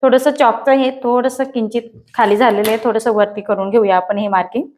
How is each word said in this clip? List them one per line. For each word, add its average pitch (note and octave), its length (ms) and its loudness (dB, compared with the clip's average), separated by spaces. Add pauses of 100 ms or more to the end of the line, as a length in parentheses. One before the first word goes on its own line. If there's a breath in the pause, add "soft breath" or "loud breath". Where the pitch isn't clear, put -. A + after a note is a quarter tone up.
थोडंसं C4 280 2
चॉकचं C4 420 2
हे C4+ 180 2 (120)
थोडंसं B3 420 -2
किंचित A#3 380 -6 (320)
खाली A3+ 220 2
झालेलं G#3+ 340 2
आहे, A3+ 140 0
थोडंसं A3+ 280 0
वरती G#3 280 0
करून G3 300 -4
घेऊया G3 260 4
आपण F#3 220 -2
हे G#3 100 -4
मार्किंग. G3 380 -4 (120)